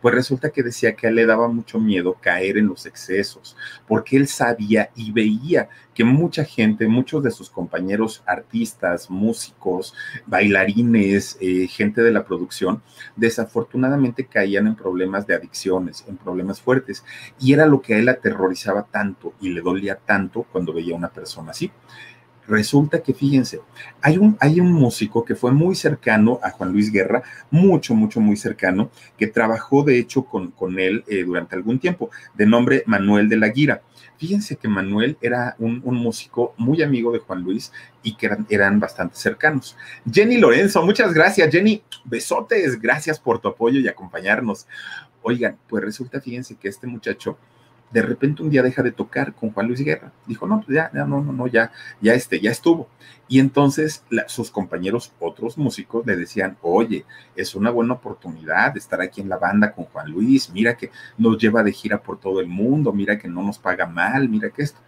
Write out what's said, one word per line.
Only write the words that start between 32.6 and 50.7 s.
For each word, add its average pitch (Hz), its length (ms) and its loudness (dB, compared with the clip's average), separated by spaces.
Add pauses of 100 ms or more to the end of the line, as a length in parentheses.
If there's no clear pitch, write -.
Manuel 104 460 2
de 110 80 2
la 107 100 2
Guira. 135 320 0 (380)
Fíjense 190 380 -4
que - 120 -6
Manuel 101 540 -2
era 120 360 -4
un, 113 260 -4
un 123 120 -2
músico 117 640 -4
muy 143 240 0
amigo 120 300 0
de 120 60 -2
Juan 92 240 -8
Luis 95 300 -6 (300)
y 110 120 -6
que - 120 -6
eran, 104 240 -2
eran 101 280 4
bastante 95 380 -4
cercanos. - 580 -2 (360)
Jenny 214 260 4
Lorenzo, 180 480 6
muchas 202 300 2
gracias, 165 360 4
Jenny. 202 320 2 (220)
Besotes, 156 760 -2
gracias 139 400 -2
por 117 200 -2
tu 107 100 -4
apoyo 120 320 0
y 113 80 0
acompañarnos. 95 800 -4 (560)
Oigan, 117 340 -2 (100)
pues 104 160 -4
resulta, 123 380 -10
fíjense 123 360 -12
que - 120 -10
este 101 180 -12
muchacho - 520 -8 (520)
de 113 120 2
repente 139 400 -2
un 160 80 -2
día 135 120 4
deja 127 200 0
de 120 80 2
tocar 135 440 -6
con 110 180 -8
Juan 107 160 -2
Luis 123 120 -4
Guerra. 151 300 -4 (160)
Dijo, 120 220 -8
"No, 214 120 0
pues 135 140 -6